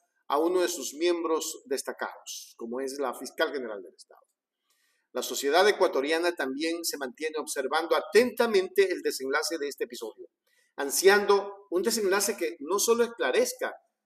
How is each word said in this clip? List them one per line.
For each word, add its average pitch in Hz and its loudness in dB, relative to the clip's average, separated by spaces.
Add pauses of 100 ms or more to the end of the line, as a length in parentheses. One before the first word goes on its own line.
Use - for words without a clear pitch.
(280)
a 139 0
uno 175 2
de 175 2
sus 139 -6
miembros 160 -2
destacados, - -8
como 120 -8
es 139 -6
la 123 -4
fiscal 143 -4
general 113 -8
del - -20
Estado. - -20 (920)
La 123 -4
sociedad 143 2
ecuatoriana 170 2
también 160 -4
se 156 -6
mantiene 147 -6
observando 147 0
atentamente 196 4
el 147 -4
desenlace 147 -2
de 143 -4
este 139 -6
episodio, 117 -12 (500)
ansiando 196 2
un 180 0
desenlace 208 0
que 165 -4
no 170 -2
solo 233 2
esclarezca 160 -2 (300)